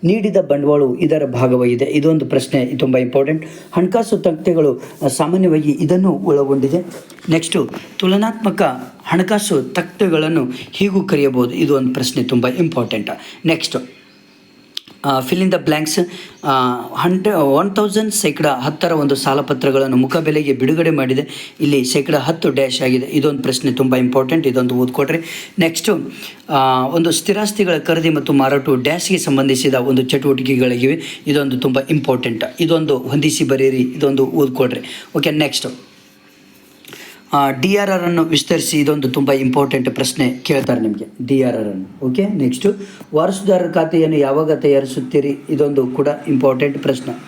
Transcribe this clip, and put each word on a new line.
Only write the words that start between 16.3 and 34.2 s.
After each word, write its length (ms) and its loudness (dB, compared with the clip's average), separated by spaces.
ಆ, 280 2
ಹಂಡ್ರೆ-, 400 0
ಒನ್ 420 2
ತೌಸಂಡ್ 380 0
ಶೇಕಡ 320 -2
ಹತ್ತರ 460 -2
ಒಂದು 220 2
ಸಾಲ 260 -2
ಪತ್ರಗಳನ್ನು 560 0
ಮುಖಬೆಲೆಗೆ 560 0
ಬಿಡುಗಡೆ 380 0
ಮಾಡಿದೆ, 680 -2
ಇಲ್ಲಿ 240 2
ಶೇಕಡ 300 0
ಹತ್ತು 360 0
ಡ್ಯಾಶ್ 320 0
ಆಗಿದೆ, 300 0
ಇದೊಂದು 300 0
ಪ್ರಶ್ನೆ 300 -2
ತುಂಬ 240 2
ಇಂಪಾರ್ಟೆಂಟ್, 500 2
ಇದೊಂದು 280 0
ಓದ್ಕೊಡ್ರಿ. 440 0
ನೆಕ್ಸ್ಟು, 540 0
ಆ, 360 2
ಒಂದು 240 0
ಸ್ಥಿರಾಸ್ತಿಗಳ 680 0
ಖರೀದಿ 320 0
ಮತ್ತು 220 0
ಮಾರಾಟವು 440 2
ಡ್ಯಾಶ್ಗೆ 420 0
ಸಂಬಂಧಿಸಿದ 560 2
ಒಂದು 280 2
ಚಟುವಟಿಕೆಗಳಾಗಿವೆ, 960 0
ಇದೊಂದು 320 0
ತುಂಬ 200 0
ಇಂಪಾರ್ಟೆಂಟ್, 540 0
ಇದೊಂದು 380 2
ಹೊಂದಿಸಿ 460 0
ಬರೆಯಿರಿ, 360 2
ಇದೊಂದು 460 0